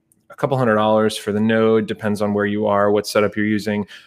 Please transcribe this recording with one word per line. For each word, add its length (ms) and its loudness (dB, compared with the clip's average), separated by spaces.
a 60 -20
couple 240 -2
hundred 160 2
dollars 420 2
for 160 -6
the 80 -2
node, 460 2
depends 340 -6
on 140 -2
where 120 0
you 200 -2
are, 240 2
what 160 0
setup 300 0
you're 100 -2
using, 400 -2